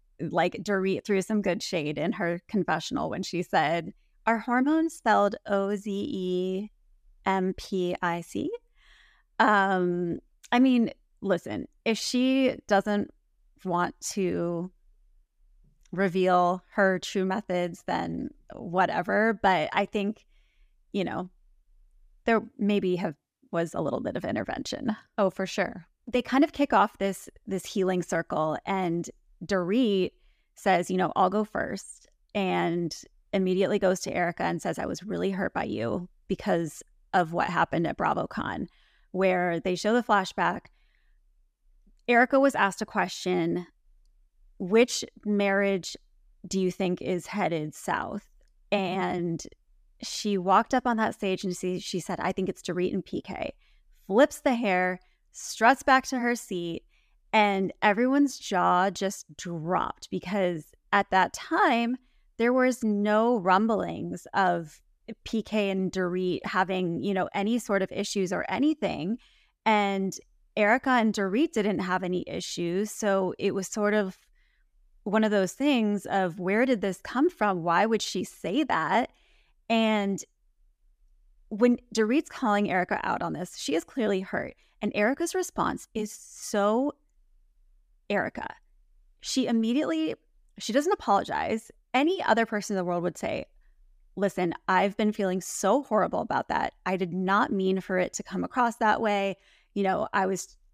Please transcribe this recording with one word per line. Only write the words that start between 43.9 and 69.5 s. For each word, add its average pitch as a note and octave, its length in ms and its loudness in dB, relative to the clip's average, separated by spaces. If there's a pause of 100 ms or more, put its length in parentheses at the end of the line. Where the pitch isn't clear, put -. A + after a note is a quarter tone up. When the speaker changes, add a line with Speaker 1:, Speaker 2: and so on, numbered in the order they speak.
Speaker 1:
"Which A3 440 2 (220)
marriage G3 720 0 (500)
do F#3+ 120 -2
you F#3 120 2
think F3+ 300 -2
is F3+ 260 -4
headed E3 460 -4
south?" - 560 -6 (420)
And F3+ 720 -2 (600)
she - 360 -4
walked F#3+ 360 2
up B3+ 120 2
on A#3 120 0
that A3 180 -2
stage F#3+ 280 -2
and F3+ 120 -4
she, F#3 240 -4
she - 200 -6
said, E3+ 200 -6
"I - 120 -2
think - 180 -2
it's - 120 -8
Dorit F3+ 320 -2
and F3+ 100 -2
P - 180 -8
K," - 320 -8 (540)
flips A#3+ 340 4
the C4+ 120 2
hair, F#3 460 0 (320)
struts - 500 2
back C4 260 4
to C4 120 -4
her A#3+ 160 0
seat, E3+ 480 -8 (480)
and G3 500 2
everyone's B3+ 560 4
jaw F3+ 540 2
just F#3+ 340 -4 (100)
dropped - 760 -4
because F3+ 600 -2 (200)
at G3 180 4
that F#3+ 240 2
time, B3+ 640 2 (400)
there A#3+ 160 2
was B3+ 300 2
no G#3+ 540 2
rumblings F3+ 960 0
of F3 480 0 (420)
P A3 180 -4
K G#3 280 -2
and F#3+ 220 0
Dorit F3+ 540 -2
having, F3+ 580 -2
you G3 100 0
know, F#3+ 200 0
any G#3 260 0
sort G3 220 0
of F#3+ 100 -4
issues G3 420 -4
or F3 160 -4
anything. F#3+ 680 -2 (480)